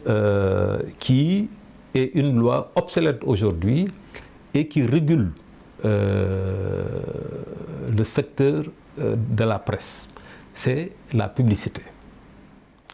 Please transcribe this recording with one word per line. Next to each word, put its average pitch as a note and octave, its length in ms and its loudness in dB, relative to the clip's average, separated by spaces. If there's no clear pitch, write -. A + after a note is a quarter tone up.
euh, G2 680 2
qui E3+ 500 2
est C3 200 2
une C#3 240 2
loi B2+ 360 2
obsolète E3 500 0
aujourd'hui G#2+ 640 0
et D3+ 120 2
qui D3+ 160 0
régule, C#3+ 480 4
euh, F#2+ 1000 0
le A2 80 2
secteur, D3 600 0
euh, A2 180 -2
de A2+ 280 0
la A2 140 0
presse. - 500 -8
C'est C#3+ 380 -4
la G#2+ 160 2
publicité. - 540 0